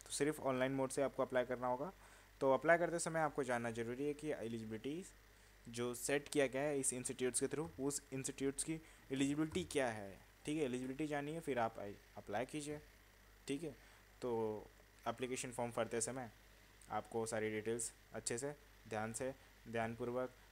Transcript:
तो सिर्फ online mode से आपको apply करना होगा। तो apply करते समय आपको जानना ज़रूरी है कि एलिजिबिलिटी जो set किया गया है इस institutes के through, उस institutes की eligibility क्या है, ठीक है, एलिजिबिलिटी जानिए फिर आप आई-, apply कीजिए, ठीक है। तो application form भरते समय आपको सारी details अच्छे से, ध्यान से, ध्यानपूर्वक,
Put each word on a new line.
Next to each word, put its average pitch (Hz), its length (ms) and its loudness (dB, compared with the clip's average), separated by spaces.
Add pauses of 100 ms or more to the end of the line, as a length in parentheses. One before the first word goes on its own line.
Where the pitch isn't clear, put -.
तो - 40 -16
सिर्फ 151 300 2
online 131 320 2
mode 135 180 0
से 143 120 0
आपको 131 220 2
apply 127 220 4
करना 123 220 -2
होगा। 135 260 0 (480)
तो 135 120 8
apply 156 240 8
करते 165 220 2
समय 165 200 0
आपको 147 240 2
जानना 117 280 2
ज़रूरी 120 340 -2
है 147 80 2
कि 151 180 -4
एलिजिबिलिटी 113 760 -4 (640)
जो 120 240 -2
set 143 340 0
किया 139 200 4
गया 131 140 -2
है 147 180 2
इस 127 140 2
institutes 123 460 0
के 135 80 4
through, 160 220 -4 (100)
उस 139 240 0 (100)
institutes 135 500 -2
की 160 180 -4 (300)
eligibility 147 520 2
क्या 139 240 2
है, 101 320 -6 (260)
ठीक 151 120 0
है, 160 60 2
एलिजिबिलिटी 131 440 0
जानिए 147 320 -2
फिर 131 200 0
आप 113 200 2
आई-, - 380 -10
apply 107 280 -2
कीजिए, 147 360 -6 (640)
ठीक 143 160 -2
है। 143 120 -6 (460)
तो 110 420 0 (440)
application 127 440 -2
form 120 200 -2
भरते 117 300 0
समय 123 300 -4 (580)
आपको 110 360 -2
सारी 110 260 0
details 113 420 -2 (200)
अच्छे 117 240 -2
से, 139 180 -4 (320)
ध्यान 110 260 -2
से, 131 200 -2 (340)
ध्यानपूर्वक, 120 640 0 (200)